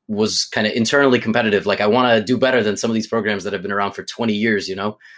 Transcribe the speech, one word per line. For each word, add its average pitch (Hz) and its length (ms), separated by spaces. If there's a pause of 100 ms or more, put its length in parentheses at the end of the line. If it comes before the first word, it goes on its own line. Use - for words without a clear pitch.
was 104 380
kinda 107 300
internally 123 440
competitive. 110 460
Like, 98 140
I 104 80
wanna 120 340
do 123 160
better 131 260
than 104 120
some 117 140
of 113 60
these 110 120
programs 104 360
that 98 100
have 95 80
been 95 100
around 101 220
for 92 100
twenty 113 300
years, 104 340
you 95 80
know? 101 220 (200)